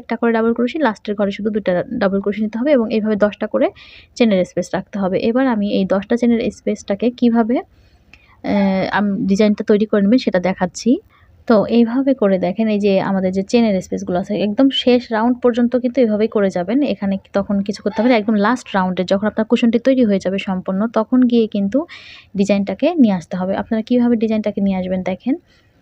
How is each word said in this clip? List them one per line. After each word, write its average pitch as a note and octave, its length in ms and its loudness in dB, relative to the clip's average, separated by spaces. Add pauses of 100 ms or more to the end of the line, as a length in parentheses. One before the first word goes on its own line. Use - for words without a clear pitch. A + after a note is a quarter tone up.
একটা A#3+ 160 -6
করে A#3 160 0
ডাবল A3+ 220 0
ক্রোশে, A#3+ 240 -2
লাস্টের G#3+ 360 -2
ঘরে G3+ 180 -2
শুধু G3+ 180 -6
দুটো G#3 200 -2 (280)
ডাবল G3 220 0
ক্রোশে G3+ 220 -4
নিতে G#3+ 160 -4
হবে B3+ 140 0
এবং A#3 200 4
এইভাবে G#3+ 240 0
দশটা G#3 300 0
করে A3 200 0 (480)
চেনের G#3+ 300 2
স্পেস F3 300 -6
রাখতে - 240 -8
হবে। F#3+ 180 -2 (120)
এবার B3 160 0 (100)
আমি G3+ 180 -2
এই G3 140 0
দশটা G3 300 -2
চেনের A#3+ 240 2 (100)
স্পেসটাকে G#3 600 -6
কীভাবে, A#3 480 2
আহ, - 1300 -4
আম-, G3+ 240 -2 (100)
ডিজাইনটা G#3 380 2
তৈরি G#3+ 220 2
করে G#3+ 160 0
নেবেন A3 240 4
সেটা F#3 220 0
দেখাচ্ছি। F#3+ 440 -2 (560)
তো A#3 80 6 (120)
এইভাবে A#3 460 2
করে G3 240 2
দেখেন F#3 300 -2
এই G#3 180 0
যে G3 140 4
আমাদের F#3+ 320 -2
যে F#3+ 180 -2
চেনের A3+ 320 2
স্পেসগুলো F#3 360 -4
আছে G3 160 -4 (120)
একদম G#3 200 2 (160)
শেষ B3 180 4 (100)
রাউন্ড A#3 300 0
পর্যন্ত A#3+ 360 2
কিন্তু B3 240 -2
এভাবেই A3 360 2
করে G3+ 140 2
যাবেন। F#3 280 -2 (140)
এখানে G3 220 -4 (180)
তখন G3+ 300 -2
কিছু G3+ 200 -6
করতে - 180 -4
হবে A#3 120 2
না, A#3+ 40 4
একদম G#3+ 200 0 (100)
লাস্ট B3 280 -2
রাউন্ডে F#3 300 0
যখন G3 220 0
আপনার G#3+ 240 -2
কুশনটি A#3 360 2
তৈরি C4 180 4
হয়ে G3+ 200 2
যাবে F#3+ 140 -2
সম্পূর্ণ F#3+ 420 -4 (180)
তখন A3 200 0 (120)
গিয়ে A#3 240 4
কিন্তু G3+ 240 -2 (580)
ডিজাইনটাকে G3+ 520 0 (140)
নিয়ে G#3+ 120 4
আসতে F3 220 -6
হবে। F#3 200 -4
আপনারা A3 260 -4
কীভাবে A#3+ 340 0
ডিজাইনটাকে G#3+ 440 -2
নিয়ে G3 200 0
আসবেন F#3 220 -4
দেখেন, F#3+ 320 -4 (480)